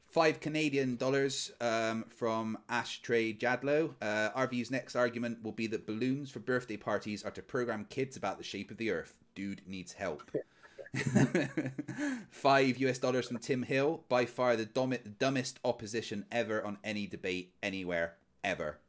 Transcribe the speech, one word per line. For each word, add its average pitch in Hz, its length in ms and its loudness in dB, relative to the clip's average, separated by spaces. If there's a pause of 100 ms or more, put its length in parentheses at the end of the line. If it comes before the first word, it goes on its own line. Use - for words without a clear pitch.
Five 160 320 4
Canadian 143 560 2
dollars, 135 560 0 (100)
um, 113 480 2
from 113 480 0 (120)
Ashtray 117 680 0
Jadlow. 131 640 2
Uh, 107 320 2
"R 131 140 2
V's 120 240 -2
next 131 240 -4
argument 117 480 0
will 110 80 -4
be 110 160 -2
that 107 220 -4
balloons 131 420 -2
for - 80 -12
birthday 123 380 -2
parties 104 480 -2
are 98 80 -4
to 92 100 -10
program 117 440 -2
kids 131 300 -4
about 95 220 -4
the - 60 -10
shape 101 260 -8
of 107 60 -12
the 110 140 0
earth. 80 260 -2 (180)
Dude 98 340 -8
needs 92 240 -10
help." 85 400 -6 (640)
<laughs> 131 80 -2 (1300)
Five 135 480 4
U 131 100 2
S 127 100 0
dollars 127 300 0
from 120 100 -6
Tim 127 240 -2
Hill. 143 460 0
"By 127 160 4
far 123 320 4
the 110 80 0
dom-, 131 320 0 (220)
dumbest 131 460 0
opposition 110 680 -2
ever 110 320 0
on 101 180 -4
any 104 240 -2
debate 90 560 -4
anywhere, 87 540 -2 (260)
ever." 82 360 -2 (100)